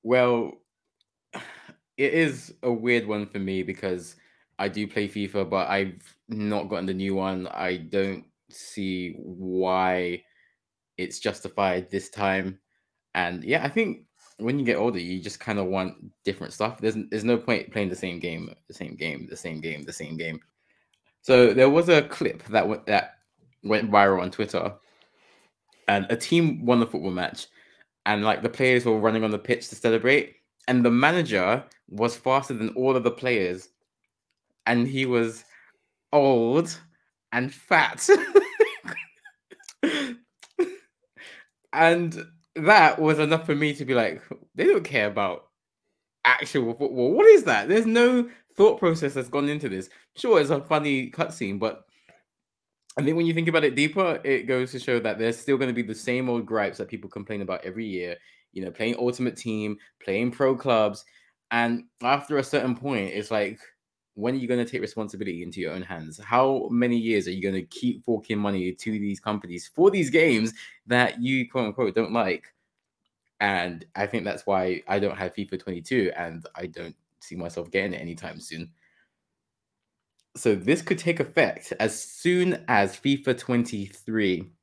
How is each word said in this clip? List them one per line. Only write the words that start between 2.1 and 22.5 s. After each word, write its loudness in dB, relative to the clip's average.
is 0
a 0
weird 0
one -4
for -10
me -4
because -8
I -2
do -6
play -4
fifa, -4
but -2
I've -4
not -4
gotten -6
the -4
new -4
one. -4
I -6
don't -4
see -8
why -2
it's -10
justified -4
this -8
time. -2
And -4
yeah, -2
I -2
think -4
when -4
you -2
get 2
older, 0
you -6
just -12
kinda -4
want -4
different -6
stuff. -6
There's, -2
there's -6
no 2
point -4
playing -2
the -6
same -8
game, -8
the -20
same -12
game, -8
the -14
same -10
game, -8
the -14
same -12
game. -8
So 8
there 8
was 4
a 8
clip -6
that 2